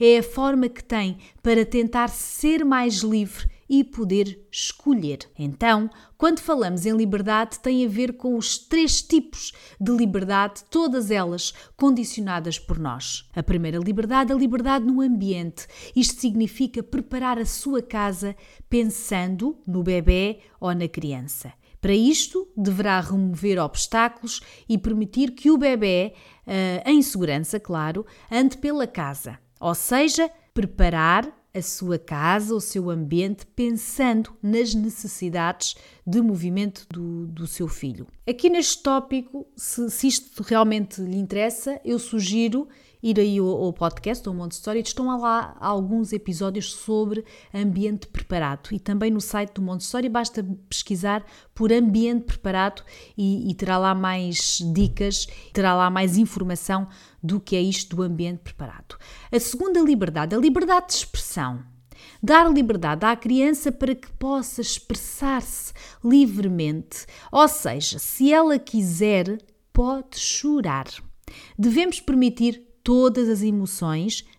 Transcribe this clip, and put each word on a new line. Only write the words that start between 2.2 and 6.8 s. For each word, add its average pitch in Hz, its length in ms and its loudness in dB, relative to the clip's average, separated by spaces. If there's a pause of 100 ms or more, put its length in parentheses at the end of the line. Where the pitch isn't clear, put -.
mais 247 320 2
livre 214 520 0 (200)
e 269 160 6
poder 196 680 -2
escolher. 170 680 -2 (180)
Então, 214 500 2 (300)
quando 320 220 4
falamos 185 440 0